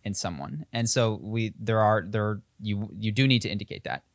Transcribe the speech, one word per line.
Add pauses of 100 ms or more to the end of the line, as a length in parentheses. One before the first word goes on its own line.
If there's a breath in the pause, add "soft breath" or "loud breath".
in
someone.
And
so
we,
there
are,
there, (200)
you,
you
do
need
to
indicate
that. (100)